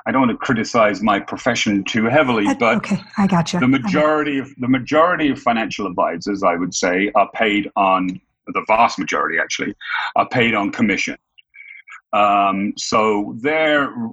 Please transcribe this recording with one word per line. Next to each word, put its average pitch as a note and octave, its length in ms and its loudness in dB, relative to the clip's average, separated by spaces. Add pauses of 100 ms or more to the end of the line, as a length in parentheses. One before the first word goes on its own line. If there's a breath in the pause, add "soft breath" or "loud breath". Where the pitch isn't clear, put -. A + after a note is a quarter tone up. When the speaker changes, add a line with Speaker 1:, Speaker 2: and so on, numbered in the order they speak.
Speaker 1:
I A2+ 40 -2
don't C3 100 2
want A#2+ 100 2
to G2+ 60 -4
criticize G#2+ 680 0
my G2+ 160 2
profession G2+ 640 -2
too A2 220 0
heavily, A#2+ 420 2
Speaker 2:
Uh, F#2 80 0
Speaker 1:
but A2+ 220 2
Speaker 2:
okay, - 260 -4 (140)
I G3+ 100 2
gotcha. F3 320 0
Speaker 1:
the C3 60 2
Speaker 2:
I B2+ 40 4
got C3+ 140 2
Speaker 1:
majority D3+ 560 0
of, C3 180 -8
the B2 120 -2
majority D3+ 600 2
of C3 80 -2
financial A2+ 480 -2
advisors, F2+ 580 -2
I F2+ 120 4
would F2+ 180 -4
say, F#2+ 400 0
are G2 200 2
paid G#2 420 0
on, F#2 440 2 (280)
the F#2 200 -4
vast A2 300 2
majority D#2+ 400 -2
actually, - 380 -4 (400 loud breath)
are - 120 2
paid A#2 280 0
on G2+ 160 -2
commission. F#2+ 460 -2 (960 loud breath)
Um, G2+ 640 2
so G#2+ 600 0
their D3 540 0 (200)